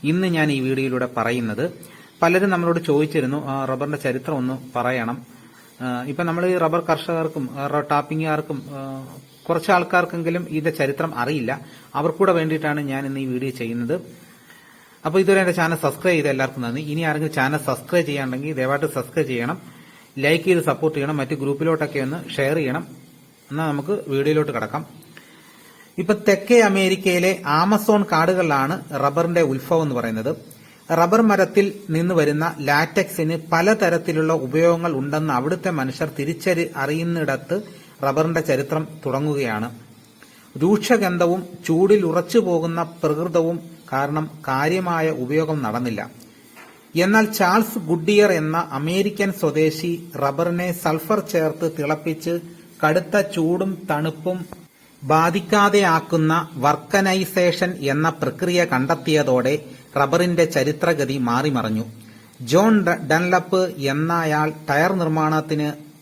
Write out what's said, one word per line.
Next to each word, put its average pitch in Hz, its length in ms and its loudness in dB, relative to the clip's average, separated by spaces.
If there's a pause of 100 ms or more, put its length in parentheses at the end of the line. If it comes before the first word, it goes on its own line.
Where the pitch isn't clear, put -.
ഇന്ന് 175 240 0
ഞാൻ 156 240 2
ഈ 135 80 0
വീഡിയോയിലൂടെ 131 480 -2 (100)
പറയുന്നത്. 117 540 -2 (500)
പലരും 185 280 4
നമ്മളോട് 170 300 0
ചോദിച്ചിരുന്നു, 147 680 0
ആ, 135 180 -4
റബ്ബറിന്റെ 139 320 -4
ചരിത്രം 131 400 -4
ഒന്ന് 127 200 -4 (180)
പറയണം. 123 500 -2 (560)
ആ, 123 220 -6
ഇപ്പം 147 220 -4
നമ്മൾ 170 200 -2
ഈ 185 120 2
റബ്ബർ 165 220 2
കർഷകർക്കും, 160 720 -2
ആ, 139 160 -6
റ-, 147 240 -2
ടാപ്പിംഗുകാർക്കും, 151 760 -2
ആ, 135 380 -12 (420)
കുറച്ച് 165 220 0
ആൾക്കാർക്കെങ്കിലും 175 800 0
ഇതിന്റെ 156 200 -2
ചരിത്രം 147 480 -2
അറിയില്ല. 127 440 -4 (340)
അവർക്കൂടെ 165 360 2
വേണ്ടിയിട്ടാണ് 156 500 0
ഞാൻ 139 240 -4
ഇന്ന് 135 140 -6
ഈ 135 60 -4
വീഡിയോ 127 260 -4
ചെയ്യുന്നത്. 120 500 -4 (1040)
അപ്പോൾ 160 140 2
ഇതുവരെ 196 200 4
എൻ്റെ 180 120 2
ചാനൽ 165 240 2
സബ്സ്ക്രൈബ് 165 420 0
ചെയ്ത 143 80 0
എല്ലാവർക്കും 131 360 -2
നന്ദി. 123 200 -6
ഇനി 151 200 -4
ആരെങ്കിലും 151 320 -2
ചാനൽ 139 240 0
സബ്സ്ക്രൈബ് 151 500 -2
ചെയ്യാനുണ്ടെങ്കിൽ 139 460 -4
ദയവായിട്ട് 139 320 0
സബ്സ്ക്രൈബ് 143 420 -2
ചെയ്യണം, 127 540 -6 (360)
ലൈക്ക് 160 280 2
ചെയ്ത് 175 180 4
സപ്പോർട്ട് 151 340 0
ചെയ്യണം, 147 200 -2
മറ്റു 135 180 -2
ഗ്രൂപ്പിലോട്ടൊക്കെ 143 640 -2
ഒന്ന് 135 300 -6
ഷെയർ 143 260 0
ചെയ്യണം. 151 320 -2 (640)
എന്നാൽ 156 160 -4
നമുക്ക് 151 400 -2
വീഡിയോയിലോട്ട് 147 440 2
കടക്കാം. 120 340 -4 (1120)
ഇപ്പൊ 180 160 0 (140)
തെക്കേ 214 340 4
അമേരിക്കയിലെ 190 840 2
ആമസോൺ 202 680 2
കാടുകളിലാണ് 165 800 2
റബ്ബറിന്റെ 156 500 0
ഉത്ഭവം 147 420 0
എന്ന് 139 120 -2
പറയുന്നത്. 113 400 -2 (560)
റബ്ബർ 175 300 4
മരത്തിൽ 196 520 4 (160)
നിന്ന് 170 260 0
വരുന്ന 151 440 2
ലാറ്റക്സിന് 156 800 0 (140)
പലതരത്തിലുള്ള 170 840 2
ഉപയോഗങ്ങൾ 165 600 2
ഉണ്ടെന്ന് 143 400 -2
അവിടുത്തെ 160 360 -2
മനുഷ്യർ 147 500 -4
തിരിച്ചറി-, 165 580 -2
അറിയുന്നിടത്ത് 156 840 -2 (420)
റബ്ബറിന്റെ 160 380 0
ചരിത്രം 151 460 -2 (180)
തുടങ്ങുകയാണ്. 131 720 -2 (840)
രൂക്ഷഗന്ധവും 180 840 2 (240)
ചൂടിൽ 190 380 4
ഉറച്ചുപോകുന്ന 170 800 0 (200)
പ്രകൃതവും 165 560 0 (340)
കാരണം 147 380 -2 (160)
കാര്യമായ 160 640 0
ഉപയോഗം 151 520 -2
നടന്നില്ല. 110 580 -4 (760)
എന്നാൽ 202 300 4
ചാൾസ് 214 540 2
ഗുഡിയർ 175 520 4
എന്ന 160 400 0
അമേരിക്കൻ 190 680 -2
സ്വദേശി 156 760 0
റബ്ബറിനെ 170 560 -2
സൾഫർ 170 480 -2
ചേർത്ത് 160 600 -2
തിളപ്പിച്ച് 156 600 -2 (480)
കടുത്ത 180 340 2
ചൂടും 180 680 -2
തണുപ്പും 165 560 -4 (580)
ബാധിക്കാതെയാക്കുന്ന 165 1500 2
വർക്കനൈസേഷൻ 180 1300 2
എന്ന 143 280 2
പ്രക്രിയ 170 560 0
കണ്ടെത്തിയതോടെ 135 920 2 (380)
റബ്ബറിന്റെ 170 480 4
ചരിത്രഗതി 143 720 0
മാറിമറിഞ്ഞു. 120 680 0 (560)
ജോൺ 190 420 4
ഡ-, 170 180 0
ഡൺലപ്പ് 180 760 2
എന്നയാൾ 156 760 0 (160)
ടയർ 160 240 4
നിർമ്മാണത്തിന് 156 760 0 (300)